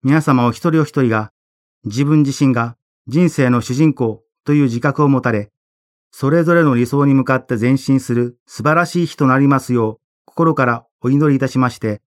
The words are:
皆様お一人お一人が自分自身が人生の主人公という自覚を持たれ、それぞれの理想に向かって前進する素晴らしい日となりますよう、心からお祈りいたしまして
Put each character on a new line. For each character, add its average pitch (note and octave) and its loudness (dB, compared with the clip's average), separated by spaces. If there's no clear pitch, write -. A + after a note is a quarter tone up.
皆 D3 0
様 B2+ 0
お - 2
一 D#3+ -4
人 D#3+ 2
お D3 0
一 - -4
人 B2+ 2
が A2 -4
自 A#2 -4
分 D3+ 4
自 C#3 0
身 C3 2
が A#2 -4
人 D#3 0
生 C3 0
の B2 2
主 A#2+ -6
人 D3 2
公 A2 -6
と D3 0
い D3 2
う - 2
自 A#2 -2
覚 D3 0
を C#3 4
持 C3+ 2
た A#2+ -2
れ、 G#2 -6
そ C#3 -4
れ E3+ 2
ぞ E3+ 2
れ E3+ 4
の C3+ 2
理 A#2+ 2
想 C#3+ 0
に C#3 4
向 C3 2
か C3 -2
っ B2+ -6
て B2 -4
前 A#2+ 0
進 C3+ 0
す B2 -8
る A#2+ -4
素 - -14
晴 D3+ 0
ら E3+ 0
し E3+ -2
い - -4
日 - -12
と C#3 0
な C3 2
り C#3 2
ま C3+ 2
す B2+ -6
よ A2+ 0
う、 - -20
心 D#3+ -2
か - 0
ら A#2 -4
お B2 -2
祈 C#3+ 2
り C3+ 2
い - -2
た C3 0
し C3 -4
ま B2+ 0
し - -18
て G#2+ -6